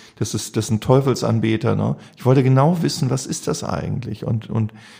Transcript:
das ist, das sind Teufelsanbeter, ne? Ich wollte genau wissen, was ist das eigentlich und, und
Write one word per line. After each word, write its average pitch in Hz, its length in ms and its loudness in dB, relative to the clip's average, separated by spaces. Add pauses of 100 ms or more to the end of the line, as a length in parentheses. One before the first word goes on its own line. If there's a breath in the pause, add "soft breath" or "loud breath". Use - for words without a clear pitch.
(180 loud breath)
das - 160 -4
ist, - 240 -6
das 107 100 0
sind 110 160 0
Teufelsanbeter, 113 920 2
ne? 107 220 -2 (200 loud breath)
Ich - 80 -8
wollte 131 160 6
genau 139 400 4
wissen, 143 300 -2
was - 160 -4
ist - 200 -8
das 165 160 -4
eigentlich - 600 -6
und, 117 240 -2
und 110 240 -2 (260 loud breath)